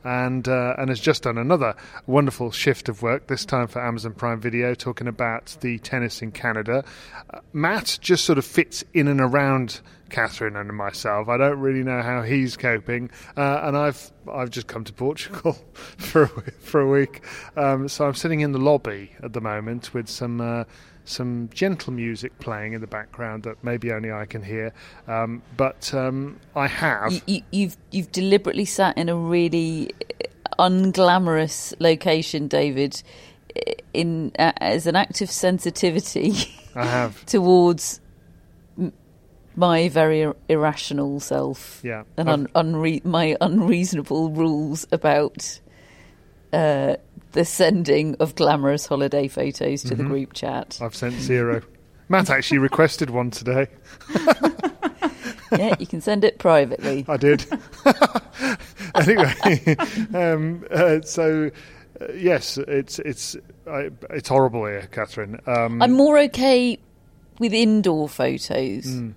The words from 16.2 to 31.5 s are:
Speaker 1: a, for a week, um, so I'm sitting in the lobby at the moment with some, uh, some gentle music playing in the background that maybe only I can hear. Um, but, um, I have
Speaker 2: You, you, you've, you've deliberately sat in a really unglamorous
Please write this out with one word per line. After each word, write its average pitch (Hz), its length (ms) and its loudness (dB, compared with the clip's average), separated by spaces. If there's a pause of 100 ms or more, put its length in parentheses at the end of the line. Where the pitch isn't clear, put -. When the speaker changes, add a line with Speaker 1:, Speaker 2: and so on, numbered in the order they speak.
Speaker 1:
a, 127 40 6 (340)
for - 200 0
a 135 60 4
week, 139 360 0 (340)
um, 135 300 0
so 147 180 -2
I'm 139 80 0
sitting 160 280 -2
in 143 100 0
the 135 80 -2
lobby 113 520 2 (120)
at 117 100 -12
the 117 80 -6
moment 113 540 -8
with 117 120 -4
some, 120 340 -6
uh, 117 240 -4 (400)
some 120 460 -6
gentle 185 400 -2
music 117 460 -8
playing 107 360 -10
in 113 80 -10
the 110 60 -12
background 110 560 -10
that 110 200 -12
maybe 117 280 -4
only 110 200 -6
I 107 160 -8
can 107 160 -12
hear. 110 300 -8 (340)
Um, 113 340 -4 (160)
but, 135 360 -4
um, 135 460 -4 (160)
I 139 120 0
have 113 440 0
Speaker 2:
You, - 140 -4
you, 196 160 -2 (100)
you've, 190 260 -2 (140)
you've 185 200 -6
deliberately 196 540 2
sat - 340 2
in 170 100 0
a 170 60 0
really 165 720 0 (680)
unglamorous 180 1200 2